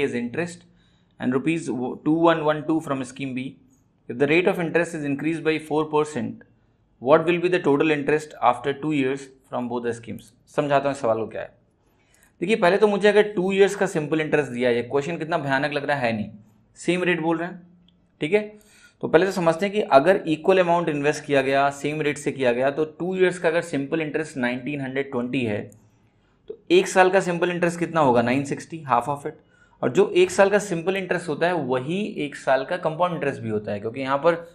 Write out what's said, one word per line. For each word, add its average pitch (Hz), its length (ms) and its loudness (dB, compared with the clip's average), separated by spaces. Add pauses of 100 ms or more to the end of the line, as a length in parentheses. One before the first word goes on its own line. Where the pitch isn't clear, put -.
as 120 180 -2
interest 143 440 -6 (540)
and 127 200 0
rupees 156 300 -2 (340)
two 156 220 2
one 160 240 4
one 151 200 -2
two 160 180 0
from 135 240 -4
scheme 135 260 -8
B। 127 120 -8 (600)
If 120 140 -2
the 143 100 2
rate 180 200 2
of 175 120 -4
interest 170 340 -2
is 143 120 -4
increased 151 380 -4
by 160 80 0 (120)
four 151 140 0 (100)
percent, 135 540 -2 (540)
what 156 280 4
will 175 120 0
be 170 120 2
the 180 120 0
total 147 340 4
interest 143 360 -2 (100)
after 123 360 2
two 156 120 -2
years 139 360 -2 (200)
from 123 220 -6
both 120 160 -4
the 117 120 -2
schemes?" - 340 -14 (140)
समझाता 143 420 0
हूँ 135 60 -2
इस - 60 -12
सवाल 113 160 2
को 110 100 -4
क्या - 140 -10
है। - 140 -14 (840)
देखिए, 196 140 2
पहले 185 220 4
तो 214 100 6
मुझे 202 200 2
अगर 208 260 6
टू 180 180 0
ईयर्स 196 240 4
का 196 100 0
सिंपल 160 360 -2
इंटरेस्ट 147 300 0
दिया 123 180 0
है, 120 120 2
क्वेश्चन 139 360 -2
कितना 160 200 -2
भयानक 143 340 0
लग 143 140 -4
रहा 143 120 0
है, 123 160 0
नहीं, 104 160 -4 (460)
सेम 180 280 -2
रेट 175 180 2
बोल 165 160 0
रहे 165 100 -6
हैं, 180 140 -14 (600)
ठीक 156 120 0
है। 208 80 2 (600)
तो 120 40 -4
पहले 160 180 6
तो 196 60 0
समझते 170 340 0
हैं 196 100 -4
कि 214 60 2
अगर 147 460 2
इक्वल 175 320 2
अमाउंट 170 300 0
इन्वेस्ट 147 360 -2
किया 143 160 2
गया, 139 280 2
सेम 147 320 -6
रेट 147 160 -2
से 147 140 -4
किया 127 200 0
गया, 127 200 0
तो 151 140 -2
टू 175 300 -6
ईयर्स 180 240 2
का 175 100 0
अगर 165 120 2
सिंपल 147 400 -4
इंटरेस्ट 151 360 -6
नाइनटीन 127 440 -4
हंड्रेड 135 300 -4
ट्वेंटी 123 300 -4
है, 107 180 -2 (880)
तो - 100 -16 (140)
एक 185 160 6
साल 185 220 6
का 190 100 4
सिंपल 175 320 0
इंटरेस्ट 175 280 -2
कितना 165 220 0
होगा? 123 200 4
नाइन 127 220 0
सिक्सटी, 151 480 -10
half 120 180 2
of 143 160 -8
it। 151 80 -8 (480)
और 131 80 0
जो 170 200 4
एक 185 220 4
साल 196 180 4
का 202 100 2
सिंपल 185 380 -2
इंटरेस्ट 180 320 -4
होता 151 180 0
है, 180 60 0
वही 135 460 -2 (180)
एक 143 180 -6
साल 135 300 0
का 175 120 -4
कंपाउंड 170 380 -2
इंटरेस्ट 139 260 -4
भी 113 80 -6
होता 107 220 -4
है, 104 80 -4
क्योंकि 113 220 -8
यहाँ 135 160 0
पर 165 180 4 (200)